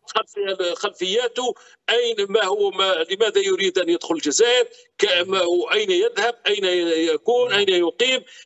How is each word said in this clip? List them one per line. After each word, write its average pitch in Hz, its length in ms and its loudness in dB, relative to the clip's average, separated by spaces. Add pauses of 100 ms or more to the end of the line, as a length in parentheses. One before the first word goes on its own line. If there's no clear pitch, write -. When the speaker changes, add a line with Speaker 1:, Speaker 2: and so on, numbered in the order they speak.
Speaker 1:
خلفي-، 190 720 -4
خلفياته، 226 800 -4 (360)
أين، 233 260 0 (140)
ما 214 140 2
هو، 196 280 0
ما، 185 400 0
لماذا 202 300 2
يريد 190 380 0
أن 170 100 0
يدخل 170 260 0
الجزائر، 240 500 2 (320)
ك-، 180 300 2
ما 190 120 0
هو، 175 320 0
أين 214 200 0
يذهب، 214 440 0 (120)
أين 202 180 -2 (480)
يكون، 240 360 0
Speaker 2:
نعم. 202 100 2
Speaker 1:
أين 202 100 2
يقيم، 190 540 0 (220)